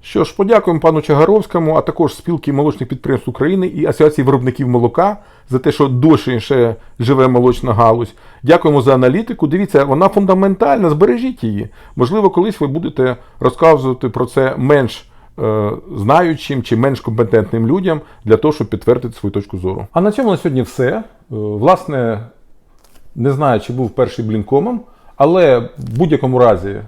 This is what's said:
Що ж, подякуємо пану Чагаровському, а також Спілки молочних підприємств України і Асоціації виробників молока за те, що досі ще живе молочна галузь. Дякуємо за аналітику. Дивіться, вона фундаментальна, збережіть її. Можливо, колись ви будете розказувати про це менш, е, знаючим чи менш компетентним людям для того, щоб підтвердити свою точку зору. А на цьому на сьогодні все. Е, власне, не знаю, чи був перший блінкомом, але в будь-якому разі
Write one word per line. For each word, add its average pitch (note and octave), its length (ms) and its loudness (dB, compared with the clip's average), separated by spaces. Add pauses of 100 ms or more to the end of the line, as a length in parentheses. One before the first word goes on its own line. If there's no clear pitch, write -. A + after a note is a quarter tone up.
Що G3 220 -4
ж, - 140 -6
подякуємо G3 440 0
пану D#3 200 2
Чагаровському, D#3+ 720 0
а D3+ 60 2
також - 340 -2
Спілки D3+ 380 -4
молочних C#3+ 360 -2
підприємств C3 400 -4
України F3+ 380 -2
і D3+ 180 -4
Асоціації D3+ 400 2
виробників B2+ 440 0
молока B2 480 0 (320)
за B2+ 100 -2
те, C#3+ 120 0
що C#3+ 160 0
досі B2+ 520 2
ще A#2 360 0 (240)
живе C3 280 2
молочна B2 460 2
галузь. A2+ 400 2 (300)
Дякуємо D3+ 380 4
за C3+ 120 4
аналітику. D3+ 540 0
Дивіться, D#3 360 2
вона D3 240 2
фундаментальна, G3 840 2
збережіть A#3+ 540 0
її. G#2+ 260 -6 (260)
Можливо, F3+ 340 0
колись G3+ 320 -2
ви D3 60 -2
будете C3 480 -4 (240)
розказувати C3 680 2
про B2 160 -4
це C3 320 0
менш, C3+ 520 0 (300)
е, G#2+ 320 -2 (240)
знаючим C#3 680 0
чи - 120 -2
менш B2+ 240 0
компетентним A2+ 680 -2
людям E3 340 -2 (240)
для G#2+ 120 4
того, D3+ 160 0
щоб A2+ 140 -4
підтвердити A#2 460 -2
свою G2+ 180 -8
точку G2+ 260 -6
зору. F#2 340 -8
А E3+ 100 0
на G#3 100 2
цьому A3+ 200 -2
на F3 60 -2
сьогодні C3+ 240 -2
все. B2 260 -4
Е, G#3+ 160 -4 (260)
власне, A2+ 880 -2 (960)
не B2+ 160 -2
знаю, C3 280 0
чи - 140 -10
був B2 160 -4
перший A#2+ 360 -4
блінкомом, C3+ 560 -2 (360)
але D3+ 420 4
в A2+ 380 -10
будь-якому C#3 420 0
разі G2+ 360 2 (120)